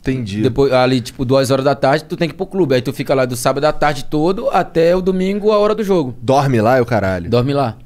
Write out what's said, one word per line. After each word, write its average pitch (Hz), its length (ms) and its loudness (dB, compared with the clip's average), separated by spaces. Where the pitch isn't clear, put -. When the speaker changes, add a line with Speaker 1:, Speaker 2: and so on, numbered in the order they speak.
Speaker 1:
Entendi. 110 420 -4
Speaker 2:
Depois, 127 300 2
ali, 127 280 2
tipo, 120 240 -8
duas 135 280 2
horas 131 120 0
da 143 120 2
tarde, 151 280 0
tu 180 120 -10
tem 165 120 -2
que - 60 -10
ir - 20 -16
pro 190 100 -6
clube. 170 280 0
Aí 127 80 2
tu 127 100 -4
fica 139 220 -4
lá 131 100 2
do 123 120 -4
sábado 139 280 0
à 151 80 2
tarde 147 340 0
todo 165 440 -2
até 170 460 2
o 185 40 -2
domingo, 190 520 0
a 208 60 2
hora 208 180 2
do 220 80 -6
jogo. 165 360 -2
Speaker 1:
Dorme 131 400 2
lá, 123 180 4
é - 20 4
o 117 60 0
caralho? 95 440 -2
Speaker 2:
Dorme 123 240 0
lá. 127 320 -2